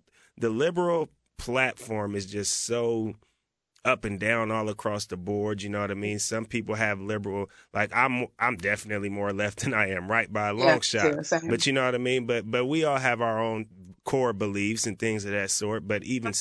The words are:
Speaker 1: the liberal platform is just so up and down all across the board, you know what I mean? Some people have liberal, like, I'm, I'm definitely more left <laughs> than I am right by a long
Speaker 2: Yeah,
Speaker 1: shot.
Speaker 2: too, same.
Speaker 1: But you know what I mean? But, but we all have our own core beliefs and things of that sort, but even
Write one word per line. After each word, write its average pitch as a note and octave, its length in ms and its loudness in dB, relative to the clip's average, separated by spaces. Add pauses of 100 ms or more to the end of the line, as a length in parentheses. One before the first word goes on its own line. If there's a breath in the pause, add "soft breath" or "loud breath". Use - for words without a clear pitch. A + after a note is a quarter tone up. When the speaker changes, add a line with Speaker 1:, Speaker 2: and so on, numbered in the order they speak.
(380)
Speaker 1:
the A#2 120 0
liberal E3+ 600 2 (280)
platform A2+ 800 -2
is G2 120 -2
just G2+ 380 -4
so A#2 500 0 (680)
up B2 200 2
and G2+ 140 -4
down A2 320 0
all A2 180 0
across G#2 380 -2
the F#2 100 -6
board, G#2 460 -2
you G#2 60 -6
know G2+ 120 -2
what G2+ 100 -2
I G2 40 -2
mean? G#2 240 -2
Some A2 260 -2
people A2 300 -2
have G#2+ 260 0
liberal, G2+ 480 -2 (240 soft breath)
like, G#2 220 0
I'm, B2 320 4 (120)
I'm A#2 180 2
definitely G2+ 520 -2
more G2+ 240 -2
left G2+ 260 -2
<laughs> - 40 -4
than C3+ 100 0
I G#2+ 160 2
am F#2 200 -4
right A2 220 0
by G#2 180 0
a G#2 40 0
long A#2+ 140 2
Speaker 2:
Yeah, - 140 6
Speaker 1:
shot. A#2 340 2
Speaker 2:
too, D#3 80 -4
same. - 260 0
Speaker 1:
But A#2 160 2
you C#3 80 2
know C3+ 120 2
what B2+ 100 2
I B2 40 -2
mean? B2+ 280 2
But, A#2 240 0
but B2 140 2
we D#3 180 2
all C#3+ 160 2
have A#2+ 220 2
our A2+ 200 2
own A2 240 0 (380)
core B2+ 300 2
beliefs G2+ 540 0
and G2 120 -6
things G#2+ 260 -2
of G2+ 60 -4
that G2+ 200 -2
sort, G#2 360 -2
but G#2 160 0
even A#2 380 -2